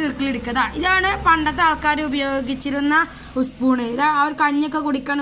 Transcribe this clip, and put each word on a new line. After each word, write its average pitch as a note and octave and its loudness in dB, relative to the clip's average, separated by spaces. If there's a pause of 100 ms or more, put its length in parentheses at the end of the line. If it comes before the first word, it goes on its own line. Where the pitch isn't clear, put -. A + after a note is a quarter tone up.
ഇർക്കിളി C#4 -2
എടുക്കുക. A#3+ -4
ഇതാ B3 2 (160)
ഇതാണ് F#4 2 (180)
പണ്ടത്തെ D#4 2
ആൾക്കാർ D4+ 0 (100)
ഉപയോഗിച്ചിരുന്ന C#4 -2 (540)
സ്പൂണ്. B3 0 (100)
ഇതാ C#4 2 (140)
അവർ D4+ 2 (100)
കഞ്ഞിയൊക്കെ D4 0
കുടിക്കാൻ C#4 -2